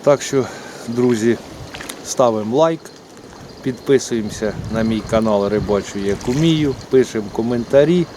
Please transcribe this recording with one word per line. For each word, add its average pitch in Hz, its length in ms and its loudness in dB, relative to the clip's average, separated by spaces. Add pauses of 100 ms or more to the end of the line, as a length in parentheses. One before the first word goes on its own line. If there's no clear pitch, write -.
Так 147 180 4
що, 135 240 0 (420)
друзі, 117 500 2 (680)
ставимо 113 520 0
лайк, 160 240 2 (800)
підписуємося 117 920 -2 (200)
на 110 80 0
мій 110 280 0
канал 107 380 2
Рибачу 101 520 0
як 98 280 -2
умію, 151 480 2 (140)
пишемо 113 420 2
коментарі 139 720 2 (120)